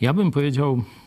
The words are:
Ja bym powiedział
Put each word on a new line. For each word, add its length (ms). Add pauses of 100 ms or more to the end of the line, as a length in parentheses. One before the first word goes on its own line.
Ja 120
bym 180
powiedział 500 (260)